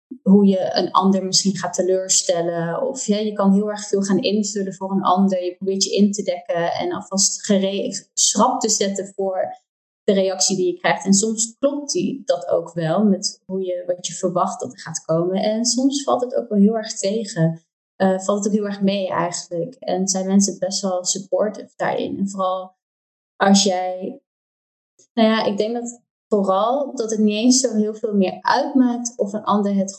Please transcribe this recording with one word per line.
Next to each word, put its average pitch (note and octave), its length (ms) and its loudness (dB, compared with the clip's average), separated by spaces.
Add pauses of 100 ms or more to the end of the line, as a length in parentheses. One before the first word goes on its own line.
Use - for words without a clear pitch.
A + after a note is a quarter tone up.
(220)
hoe G3 240 8
je F#3+ 280 2
een F3+ 160 0
ander F#3+ 340 2
misschien F#3+ 320 0
gaat F3+ 180 -6
teleurstellen. E3+ 1120 0
Of - 180 -8
ja, G3+ 120 2
je G#3+ 140 -2
kan G3 200 2
heel G#3 180 2
erg G#3 160 -8
veel G3 160 0
gaan G3 160 0
invullen G3 560 -2
voor F#3+ 160 -8
een F#3+ 120 0
ander. F#3+ 420 2
Je F3+ 120 -6
probeert F#3+ 280 -2
je - 100 -6
in G3+ 180 4
te G3+ 100 -8
dekken F3 500 -4
en F3 200 -4
alvast - 520 -4
gere-, G3 680 -2
schrap B3 460 2
te A3+ 80 -2
zetten G3 460 -2
voor F#3 500 -4 (380)
de G#3 100 2
reactie F#3+ 440 2
die F#3 160 0
je F3 60 -8
krijgt. E3+ 260 2
En G3 100 4
soms A3 440 -2
klopt C#4+ 340 -2
die, - 320 -4
dat - 240 -2
ook E3+ 240 0
wel E3 320 0
met - 420 0
hoe F#3+ 180 -4
je, F3+ 220 -4
wat F3 200 -2
je - 80 -6
verwacht F3+ 460 -2
dat B2+ 120 -8
er - 80 -20
gaat - 240 -12
komen. F3 380 0
En A3 220 0
soms C4 380 0
valt B3 200 0
het B3 120 -6
ook - 140 -2
wel G#3 100 0
heel G#3+ 180 6
erg G#3+ 220 -6
tegen. G3 640 -2 (360)
Eh, F#3+ 220 2
valt G3+ 200 0
het G3+ 100 -2
ook G#3 100 2
heel G#3 80 0
erg G3+ 160 -6
mee F#3+ 260 0
eigenlijk. E3+ 680 -4
En F#3 340 -4
zijn F#3+ 180 -2
mensen G3 320 2
best F#3 240 -4
wel F#3 220 -2
supportive G3 720 -4
daarin. - 420 -4
En G3 120 -2
vooral F#3 440 -4 (600)
als G3+ 260 4
jij, F#3 580 -2 (920)
nou A3 140 4
ja, A3 160 2
ik G#3 120 0
denk G#3+ 180 0
dat A#3+ 260 -8 (280)
vooral G#3+ 680 2
dat A3 140 -2
het G#3+ 80 -2
niet G#3+ 160 4
eens A#3+ 260 4
zo A#3 140 0
heel G#3+ 200 0
veel G#3+ 200 -6
meer F#3+ 260 2
uitmaakt B3 800 0
of G3+ 140 -2
een G#3 120 -6
ander G3+ 320 0
het F#3+ 220 0